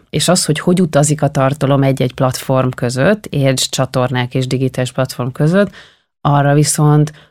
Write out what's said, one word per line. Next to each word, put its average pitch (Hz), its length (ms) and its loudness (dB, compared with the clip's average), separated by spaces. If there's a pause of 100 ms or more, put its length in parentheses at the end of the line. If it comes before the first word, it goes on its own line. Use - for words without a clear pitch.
(100)
És - 180 -2
az, 180 160 2
hogy 151 140 -2
hogy 180 220 0
utazik 147 420 0
a 143 80 2
tartalom 135 520 0
egy-egy 131 320 0
platform 131 540 -2
között, 131 580 -2
értsd 135 440 -2
csatornák 127 640 -2
és 131 120 -2
digitális 127 460 -4
platform 127 360 -4
között, 180 420 0 (500)
arra 143 340 2
viszont 151 580 2 (180)